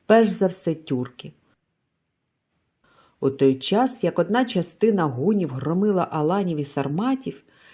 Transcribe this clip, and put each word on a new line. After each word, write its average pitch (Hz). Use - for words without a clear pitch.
перш 220
за 190
все 175
тюрки. -
У 135
той 135
час, 220
як 170
одна 202
частина 196
гунів 151
громила 175
аланів 170
і 147
сарматів, 175